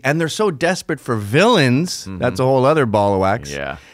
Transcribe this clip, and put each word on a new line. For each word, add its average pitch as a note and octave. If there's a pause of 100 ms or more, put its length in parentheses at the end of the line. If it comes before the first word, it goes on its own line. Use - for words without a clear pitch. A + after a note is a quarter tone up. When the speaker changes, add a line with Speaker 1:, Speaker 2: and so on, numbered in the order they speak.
Speaker 1:
and D3+
they're E3
so G#3
desperate E3
for A#2+
villains, C#3+
Speaker 2:
Mm-hmm. F#2+
Speaker 1:
that's A#2
a B2+
whole C3
other D3
ball G2+
of F#2+
wax, F#2+
Speaker 2:
Yeah. C#2 (160)